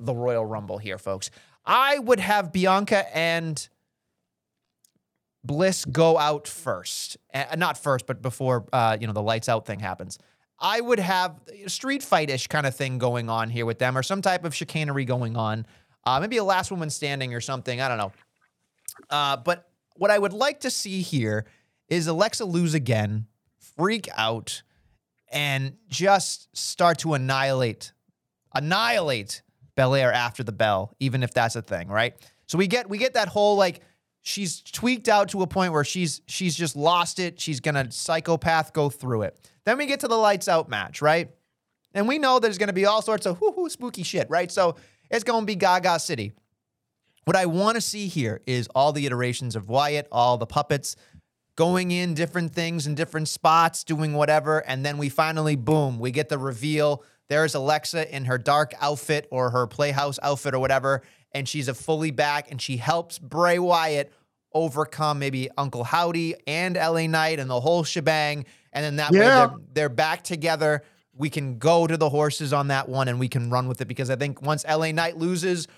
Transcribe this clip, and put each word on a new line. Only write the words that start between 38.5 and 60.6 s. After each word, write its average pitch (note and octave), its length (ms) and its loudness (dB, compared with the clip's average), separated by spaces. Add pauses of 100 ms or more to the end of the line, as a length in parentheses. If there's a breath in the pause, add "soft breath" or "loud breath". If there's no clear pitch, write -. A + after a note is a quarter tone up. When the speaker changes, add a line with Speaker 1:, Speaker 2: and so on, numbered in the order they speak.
Speaker 1:
go D3 180 2
through B2 320 -4
it. - 160 -6 (260 soft breath)
Then A#3+ 140 2
we D4 80 -2
get C#4 140 -2
to C4 80 -4
the A3+ 80 2
lights G3+ 320 2
out E3 200 2
match, G2+ 320 -6
right? D#3+ 300 2 (640)
And G3+ 140 0
we D4 100 0
know C4 200 4
there's G#3+ 200 2
gonna G3+ 140 0
be F#3+ 140 2
all G#3 160 4
sorts G#3+ 220 -2
of F3+ 140 -2
hoo-hoo F#4 320 0
spooky A#3 320 -10
shit, D#3 260 -2
right? E3+ 220 0
So F3+ 240 2 (360 soft breath)
it's A3+ 140 0
gonna A3+ 220 0
be G#3+ 80 -4
Gaga F3+ 460 4
City. A2 320 -6 (920)
What F#3 120 4
I F#3 100 2
wanna G3+ 340 2
see G#3 280 -6
here B2+ 380 -2
is B2 280 -2
all C#3+ 180 4
the C#3+ 140 -4
iterations B2 480 -2
of G#2 140 -8
Wyatt, D3 420 0
all A#2+ 280 4
the A2+ 80 -4
puppets, - 500 -2 (640 soft breath)
going F3+ 300 2
in F3+ 240 0
different E3 400 -2
things E3 320 -2
in D3+ 80 -2
different D#3 340 -4
spots, E3 560 4
doing D3+ 300 -2
whatever, D3+ 520 4
and C3 160 -4
then D3 140 -2
we C#3+ 140 -2
finally, D#3 460 2
boom, C3 420 2
we B2 120 -2
get D3 200 -2
the D3 80 -2
reveal. D3 680 0 (240 soft breath)
There's D#3 260 2
Alexa D3+ 600 -2
in C3+ 80 -6
her B2+ 140 0
dark D3 420 2
outfit D3 500 -2
or B2+ 200 0
her B2 160 2
Playhouse C#3+ 560 -2
outfit C#3 320 -2
or C3 40 0
whatever, C3+ 440 2 (300 soft breath)